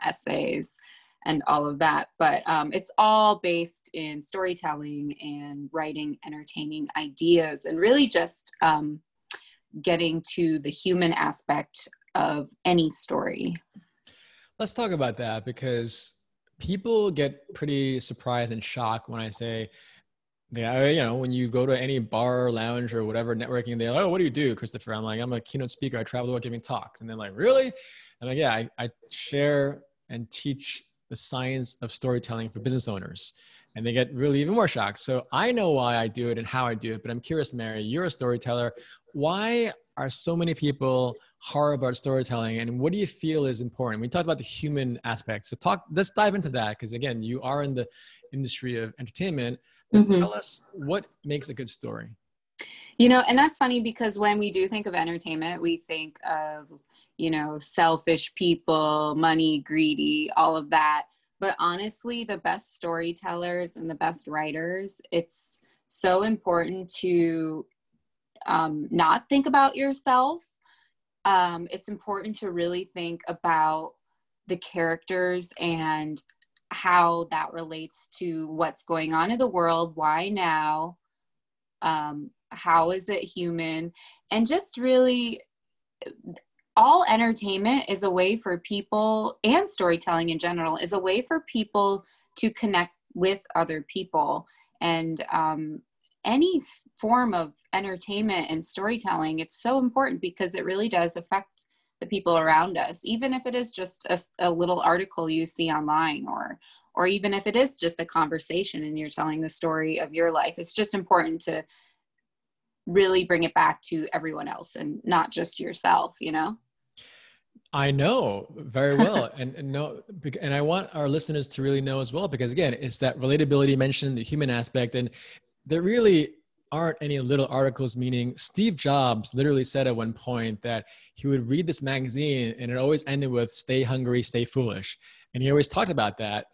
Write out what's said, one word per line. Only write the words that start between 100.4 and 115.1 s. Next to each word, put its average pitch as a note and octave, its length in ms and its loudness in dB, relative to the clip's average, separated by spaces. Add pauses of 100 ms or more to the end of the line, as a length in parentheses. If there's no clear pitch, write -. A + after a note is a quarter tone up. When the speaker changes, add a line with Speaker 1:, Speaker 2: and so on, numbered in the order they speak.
Speaker 1:
it - 100 -4
really G3 240 -2
does E3+ 280 2
affect - 500 -6 (340)
the E3+ 60 -8
people E3+ 320 2
around D#3+ 400 4
us, - 260 -4
even C4 300 -2
if B3+ 120 -4
it B3 80 -4
is B3 180 -2
just - 340 -8
a - 60 0
s-, F3 260 -4
a F3+ 120 2
little F3 300 2
article F3 480 0
you D#3+ 160 0
see E3 260 -2
online, D3+ 580 0
or, - 300 -8 (360)
or F3+ 120 2
even G3+ 280 2
if G3 120 -2
it G#3 100 0
is C4+ 220 4
just E3 220 -2
a E3+ 60 -2
conversation D#3+ 800 -2
and D3+ 140 -6
you're D3+ 120 -6
telling D#3 300 -2
the D#3+ 80 -2
story D#3+ 500 -2
of D3+ 160 -6
your E3 160 2
life. D#3+ 260 0
It's F3 160 -8
just G#3+ 220 -2
important E3+ 480 2
to D#3 220 -4 (1200)
really F#3 380 4
bring E3+ 180 2
it E3 120 0
back D#3 280 2
to D#3 300 -4
everyone D#3 360 -6
else - 280 -12
and - 280 -8
not E3+ 260 4